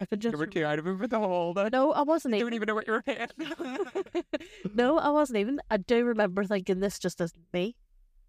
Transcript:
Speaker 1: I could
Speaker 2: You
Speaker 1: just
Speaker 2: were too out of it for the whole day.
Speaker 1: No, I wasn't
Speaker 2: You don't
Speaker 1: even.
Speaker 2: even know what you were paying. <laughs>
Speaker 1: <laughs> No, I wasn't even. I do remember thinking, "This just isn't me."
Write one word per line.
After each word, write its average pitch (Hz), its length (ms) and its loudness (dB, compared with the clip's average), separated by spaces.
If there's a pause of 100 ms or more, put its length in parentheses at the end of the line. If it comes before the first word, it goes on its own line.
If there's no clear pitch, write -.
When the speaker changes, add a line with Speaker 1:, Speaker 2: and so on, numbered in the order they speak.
Speaker 1:
I 190 60 -4
could 214 180 -4
Speaker 2:
You 233 60 0
Speaker 1:
just 151 100 -4
Speaker 2:
were 160 60 0
too 156 180 -2
out 151 140 0
of 156 80 -6
it 190 100 -2
for 202 100 -4
the 226 120 -2
whole 180 340 0
day. 196 180 0
Speaker 1:
No, 262 220 4
I - 80 2
wasn't 294 340 2
Speaker 2:
You 202 60 2
don't 233 140 -2
Speaker 1:
even. - 0 -
Speaker 2:
even 214 140 -2
know 220 80 0
what 214 100 -2
you 220 80 0
were 226 80 0
paying. 233 340 -4
<laughs> 320 880 -6 (440)
Speaker 1:
<laughs> 208 60 -10
No, 247 240 4
I 294 120 2
wasn't 294 280 2
even. 247 220 0 (100)
I 220 60 4
do 233 300 2
remember 208 380 2
thinking, 190 360 0
"This 196 180 0
just - 220 -4
isn't 165 320 -6
me." 185 240 -2 (520)